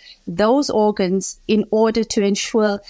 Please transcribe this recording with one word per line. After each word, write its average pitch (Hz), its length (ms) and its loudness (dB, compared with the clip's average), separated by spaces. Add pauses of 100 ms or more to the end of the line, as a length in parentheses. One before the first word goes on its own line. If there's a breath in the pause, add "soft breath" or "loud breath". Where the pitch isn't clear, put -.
(280 loud breath)
those 220 420 0
organs 202 760 0
in 214 240 2
order 220 320 2
to 220 180 -4
ensure 202 580 0 (100)